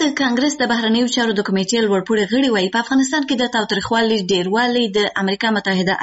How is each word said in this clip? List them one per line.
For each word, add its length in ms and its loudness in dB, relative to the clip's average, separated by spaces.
د 180 2
کانګرس 420 0
د 100 0
بهرنیو 440 2
چارو 240 0
د 100 0
کمیټې 360 0
لوړپوړي 480 2
غړي 220 2
وایي، 200 0
په 100 0
افغانستان 440 0
کې 120 0
د 140 0
تاوتریخوالي 640 0
ډېروالی 520 0
د 120 2
امریکا 340 0
متحده 460 0